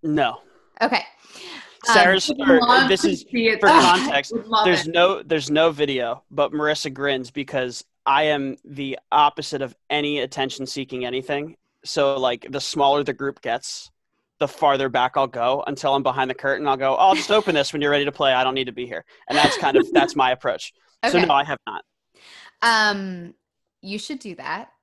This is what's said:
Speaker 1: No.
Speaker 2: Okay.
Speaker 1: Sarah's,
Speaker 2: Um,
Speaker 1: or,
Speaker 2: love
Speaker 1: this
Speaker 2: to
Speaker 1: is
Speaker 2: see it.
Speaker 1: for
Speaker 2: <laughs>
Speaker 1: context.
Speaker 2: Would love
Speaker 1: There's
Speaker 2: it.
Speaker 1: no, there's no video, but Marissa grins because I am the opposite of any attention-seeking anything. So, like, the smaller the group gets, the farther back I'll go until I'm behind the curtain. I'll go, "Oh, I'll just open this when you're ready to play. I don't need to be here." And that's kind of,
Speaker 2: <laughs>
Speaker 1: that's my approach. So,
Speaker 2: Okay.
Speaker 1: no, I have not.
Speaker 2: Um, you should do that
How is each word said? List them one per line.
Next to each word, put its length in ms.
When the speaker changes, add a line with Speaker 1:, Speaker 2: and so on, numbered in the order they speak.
Speaker 1:
No. 360
Speaker 2:
Okay. 240
Speaker 1:
Sarah's, 460
Speaker 2:
Um, 200
Speaker 1:
or, 100
Speaker 2:
love 280
Speaker 1:
this 140
Speaker 2:
to 80
Speaker 1:
is 200
Speaker 2:
see 180
it. 120
Speaker 1:
for 60
Speaker 2:
<laughs> 140
Speaker 1:
context. 520
Speaker 2:
Would 140
love 180
Speaker 1:
There's 220
Speaker 2:
it. 60
Speaker 1:
no, 300
there's 280
no 200
video, 600
but 220
Marissa 400
grins 380
because 540
I 180
am 400
the 340
opposite 520
of 120
any 300
attention-seeking 840
anything. 520
So, 340
like, 320
the 100
smaller 420
the 100
group 280
gets, 500
the 100
farther 400
back 280
I'll 100
go 400
until 280
I'm 80
behind 260
the 60
curtain. 320
I'll 100
go, 180
"Oh, 160
I'll 40
just 160
open 240
this 180
when 80
you're 100
ready 140
to 80
play. 200
I 120
don't 100
need 120
to 60
be 140
here." 180
And 100
that's 180
kind 200
of, 100
Speaker 2:
<laughs> 60
Speaker 1:
that's 240
my 160
approach. 400
So, 140
Speaker 2:
Okay. 80
Speaker 1:
no, 80
I 100
have 220
not. 180
Speaker 2:
Um, 720
you 160
should 200
do 180
that 340